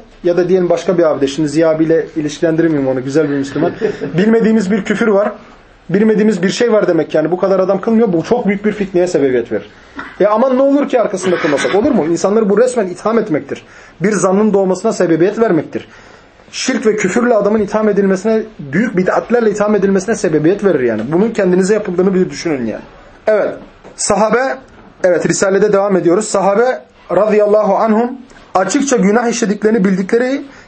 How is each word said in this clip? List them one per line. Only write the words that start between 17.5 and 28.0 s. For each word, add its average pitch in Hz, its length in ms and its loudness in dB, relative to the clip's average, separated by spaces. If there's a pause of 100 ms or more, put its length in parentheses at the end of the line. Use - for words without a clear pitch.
itham 214 300 -2
edilmesine, 202 520 0 (180)
büyük 170 380 -4
bid'atlerle 220 540 0
itham 208 240 0
edilmesine 196 400 0
sebebiyet 175 480 0
verir 175 160 2
yani. 113 220 -2 (100)
Bunun 202 200 0
kendinize 190 420 0
yapıldığını 185 420 0
bir 180 140 0
düşünün 143 360 -6
yani. - 180 -8 (440)
Evet, 214 260 0 (420)
sahabe, 226 640 0 (460)
evet 175 260 2
Risale'de 196 440 0
devam 196 240 0
ediyoruz. 175 300 0
Sahabe 208 540 0 (300)
radıyallahu 208 640 2
anhum 220 360 0 (440)